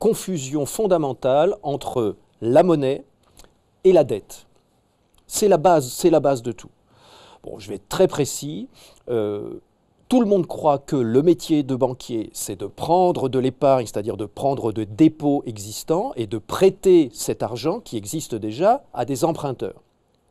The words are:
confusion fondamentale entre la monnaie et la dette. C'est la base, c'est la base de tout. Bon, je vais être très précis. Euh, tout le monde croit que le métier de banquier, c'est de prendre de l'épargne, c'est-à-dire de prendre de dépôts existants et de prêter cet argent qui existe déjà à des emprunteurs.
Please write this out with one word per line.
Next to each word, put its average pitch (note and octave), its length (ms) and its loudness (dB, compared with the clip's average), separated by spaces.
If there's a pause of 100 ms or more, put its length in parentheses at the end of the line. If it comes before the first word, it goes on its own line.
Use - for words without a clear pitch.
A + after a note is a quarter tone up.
confusion D3+ 680 -2
fondamentale D#3+ 960 0
entre B2 540 -4 (260)
la B2 220 4
monnaie D3 400 0 (800)
et F#3 80 8
la E3 100 6
dette. G#2+ 440 -8 (800)
C'est - 180 0
la F#3+ 100 4
base, D#3 320 4
c'est - 220 0
la D#3+ 80 6
base C#3 240 0
de A#2+ 80 -6
tout. - 180 -14 (760)
Bon, - 160 -14
je F#2+ 80 -16
vais G#2 80 -10
être - 120 -20
très F3+ 200 2
précis. D3+ 580 -6 (420)
Euh, G#2+ 520 -4 (480)
tout B3+ 120 4
le A3+ 60 2
monde G3 200 2
croit D3 320 0
que - 180 -4
le A#2+ 260 2
métier D#3+ 400 2
de C3 140 -4
banquier, B2 560 -4
c'est - 260 -10
de G#2 80 -8
prendre E3+ 600 0
de B2+ 100 -2
l'épargne, C3 480 2
c'est-à-dire G#2 300 -6
de G#2+ 80 -6
prendre A#2 480 -4
de A2 120 -4
dépôts C#3+ 600 2
existants A#2+ 720 -6
et A2+ 100 -4
de G#2+ 120 -8
prêter F3+ 760 4
cet - 300 -6
argent B2 380 -4
qui - 180 -12
existe G#2 360 -8
déjà B2 480 0 (120)
à B2 100 -4
des C3 200 -2
emprunteurs. C3+ 580 -6 (480)